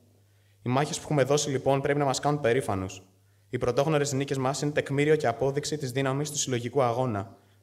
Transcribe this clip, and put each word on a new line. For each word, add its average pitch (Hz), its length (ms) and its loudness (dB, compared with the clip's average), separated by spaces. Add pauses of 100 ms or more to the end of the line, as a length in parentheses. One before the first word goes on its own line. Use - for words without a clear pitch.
(640)
Οι 117 60 -4
μάχες 143 280 0
που - 80 -8
έχουμε 147 180 2
δώσει, 147 280 2
λοιπόν, 135 300 2
πρέπει 139 180 0
να 143 60 2
μας 131 160 0
κάνουν 147 200 0
περήφανους. 107 640 0 (480)
Οι 123 80 -4
πρωτόγνωρες 139 540 0
νίκες 139 260 -2
μας 135 240 -2
είναι 147 80 0
τεκμήριο 147 460 2
και 151 100 0
απόδειξη 139 500 -2
της 135 160 -6
δύναμης 139 380 0
του 151 80 -6
συλλογικού 123 440 0
αγώνα, 117 540 0 (260)